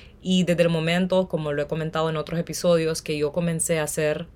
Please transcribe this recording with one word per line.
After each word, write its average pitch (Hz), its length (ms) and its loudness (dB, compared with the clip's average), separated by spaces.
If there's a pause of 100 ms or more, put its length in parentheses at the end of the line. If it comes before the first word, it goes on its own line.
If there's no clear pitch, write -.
(220)
y 185 220 2
desde 170 200 2
el 170 60 4
momento, 180 580 2
como 156 240 -4
lo 147 100 -2
he 143 60 -4
comentado 160 420 -2
en 156 80 -2
otros 165 220 -4
episodios, 165 600 0
que 151 160 -4
yo 147 160 0
comencé 165 460 0
a 151 40 0
hacer 156 520 -2